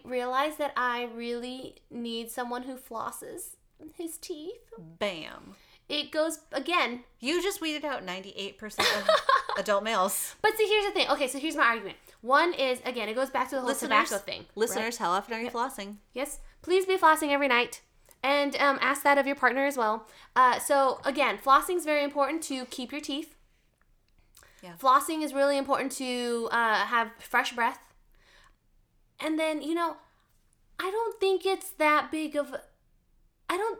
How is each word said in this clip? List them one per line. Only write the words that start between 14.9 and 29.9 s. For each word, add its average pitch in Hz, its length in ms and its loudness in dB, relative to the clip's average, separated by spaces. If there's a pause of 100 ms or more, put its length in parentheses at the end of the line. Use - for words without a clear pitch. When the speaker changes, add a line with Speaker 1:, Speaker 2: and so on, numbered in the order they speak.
Speaker 1:
right? 220 60 -2
Speaker 2:
how 175 60 2
often 202 240 0
are 220 40 -4
you 233 60 -4
Speaker 1:
Yep. 240 80 -6
Speaker 2:
flossing? 233 420 -6 (180)
Speaker 1:
Yes. 269 260 -6 (220)
Please 370 240 4
be 370 120 2
flossing 311 340 6
every 285 180 4
night. 240 320 0 (420)
And, 285 340 2
um, 277 240 4
ask 277 220 2
that 285 140 8
of 277 100 4
your 277 80 0
partner 262 300 2
as 277 120 0
well. 226 300 0 (280)
Uh, 247 240 6
so, 269 440 2
again, 254 400 0
flossing 294 320 6
is 349 100 -2
very 302 180 2
important 285 400 0
to 262 220 -6
keep 233 260 -10
your 285 100 -8
teeth. 294 340 -8 (1300)
Speaker 2:
Yeah. 180 180 -18
Speaker 1:
Flossing 285 440 4
is 269 100 -4
really 277 240 4
important 269 360 0
to, 240 580 -2
uh, 220 340 2
have 226 240 0 (100)
fresh 262 340 -2
breath. 233 260 -2 (1400)
And 311 200 -2
then, 311 240 -2
you 302 100 -4
know, 330 240 -2 (800)